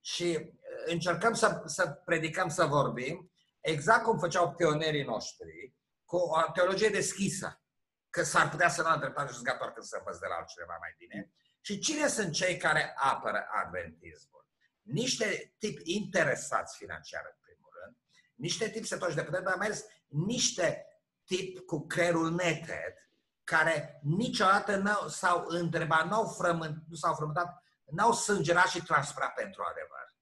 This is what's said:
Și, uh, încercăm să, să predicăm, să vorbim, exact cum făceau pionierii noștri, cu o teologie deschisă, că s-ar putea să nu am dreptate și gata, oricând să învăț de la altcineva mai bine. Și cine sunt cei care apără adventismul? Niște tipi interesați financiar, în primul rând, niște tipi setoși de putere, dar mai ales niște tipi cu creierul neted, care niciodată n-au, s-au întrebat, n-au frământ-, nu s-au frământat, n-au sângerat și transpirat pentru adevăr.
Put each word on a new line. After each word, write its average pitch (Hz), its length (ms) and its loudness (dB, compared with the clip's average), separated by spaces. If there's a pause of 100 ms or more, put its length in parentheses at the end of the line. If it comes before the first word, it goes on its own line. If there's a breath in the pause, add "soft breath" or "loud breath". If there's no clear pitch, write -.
Și, 170 400 -2
uh, - 120 -14 (340)
încercăm 175 480 2
să, - 300 2
să 170 220 0 (180)
predicăm, 165 440 0
să 160 160 2
vorbim, 139 680 0 (280)
exact 160 440 4
cum 226 140 4
făceau 170 360 2
pionierii 151 500 2
noștri, 90 720 -8 (300)
cu 170 120 -4
o 160 260 2 (100)
teologie 190 360 2
deschisă, 190 720 -2 (480)
că 170 120 -2
s-ar 151 260 4
putea 151 200 4
să 160 140 0
nu 165 60 2
am 160 120 4
dreptate 135 320 -4
și 123 100 -12
gata, 127 220 -2
oricând 117 220 -10
să 107 120 -10
învăț 90 200 -8
de 95 100 -8
la 90 60 -4
altcineva 85 460 -10
mai 85 180 -14
bine. - 340 -14 (280)
Și - 180 -8
cine 302 280 0
sunt 202 260 0
cei 180 240 0
care 156 400 0
apără 113 500 0 (180)
adventismul? 85 840 -12 (360)
Niște 214 760 -4
tipi 175 380 -4
interesați 143 800 0
financiar, 80 460 -12 (100)
în - 80 -20
primul - 300 -20 (120)
rând, 104 140 -20 (380 soft breath)
niște 175 340 -4
tipi - 180 -8
setoși 170 280 -4
de 156 100 0
putere, 175 180 -4
dar - 140 2
mai 196 100 -2
ales - 180 -4 (220 loud breath)
niște 175 800 0 (380)
tipi - 400 -4
cu 151 220 -4
creierul 165 480 2
neted, 147 600 -2 (500)
care 160 580 2
niciodată 202 720 4
n-au, 196 320 0
s-au 175 380 2
întrebat, 160 640 2
n-au 214 180 2
frământ-, 165 640 -2
nu 165 60 -14
s-au 165 200 2
frământat, 156 480 -4 (220 soft breath)
n-au 202 280 2
sângerat 180 540 4
și 175 160 -2
transpirat 143 520 0
pentru 98 360 -6
adevăr. 73 360 -12 (160)